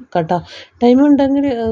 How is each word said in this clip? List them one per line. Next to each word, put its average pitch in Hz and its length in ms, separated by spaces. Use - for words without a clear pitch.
കേട്ടോ. 175 280
ടൈം 247 260
ഉണ്ടെങ്കിൽ, 277 480
ഏ, 233 220